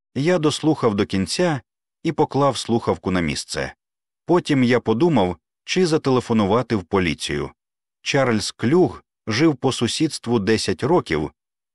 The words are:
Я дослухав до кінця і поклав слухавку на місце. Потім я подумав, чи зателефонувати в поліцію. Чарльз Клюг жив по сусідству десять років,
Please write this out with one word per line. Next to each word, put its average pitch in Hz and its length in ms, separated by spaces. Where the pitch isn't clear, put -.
Я 170 240
дослухав 147 560
до 101 100
кінця 127 560
і 170 80
поклав 139 460
слухавку 107 540
на 92 80
місце. 71 540
Потім 151 380
я 120 160
подумав, 113 580
чи 185 220
зателефонувати 123 920
в 95 80
поліцію. 76 680
Чарльз 123 500
Клюг 147 520
жив 139 280
по 131 160
сусідству 120 680
десять 110 440
років, 123 480